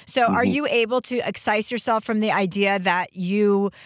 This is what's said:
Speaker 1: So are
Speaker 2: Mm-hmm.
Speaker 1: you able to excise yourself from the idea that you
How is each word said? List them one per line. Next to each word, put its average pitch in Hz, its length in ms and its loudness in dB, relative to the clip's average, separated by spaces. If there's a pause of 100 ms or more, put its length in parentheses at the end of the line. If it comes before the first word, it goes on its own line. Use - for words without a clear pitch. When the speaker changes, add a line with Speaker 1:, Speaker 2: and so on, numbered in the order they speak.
Speaker 1:
So 247 220 2
are 220 160 2
Speaker 2:
Mm-hmm. - 100 2
Speaker 1:
you 285 140 0
able 233 340 0
to 247 200 -4
excise 214 500 -2
yourself 226 320 -2
from 220 160 -2
the 214 120 0
idea 196 460 0
that 180 380 -2
you 196 560 2 (140)